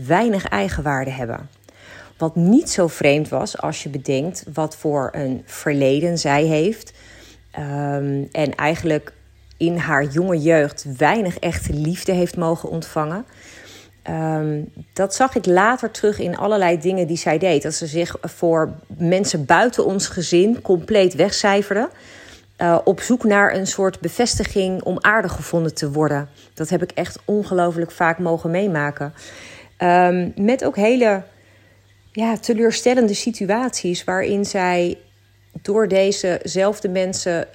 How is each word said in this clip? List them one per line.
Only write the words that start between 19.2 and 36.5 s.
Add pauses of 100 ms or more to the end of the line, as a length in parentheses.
buiten
ons
gezin
compleet
wegcijferde. (640)
Eh,
op
zoek
naar
een
soort
bevestiging
om
aardig
gevonden
te
worden. (240)
Dat
heb
ik
echt
ongelooflijk
vaak
mogen
meemaken. (640)
Ehm,
met
ook
hele, (880)
ja,
teleurstellende
situaties
waarin
zij (640)
door
dezezelfde